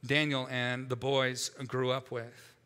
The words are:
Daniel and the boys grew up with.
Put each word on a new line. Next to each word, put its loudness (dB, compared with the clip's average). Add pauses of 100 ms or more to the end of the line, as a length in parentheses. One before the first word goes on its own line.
Daniel 2
and -2
the 0
boys 0 (160)
grew 0
up -2
with. -10 (120)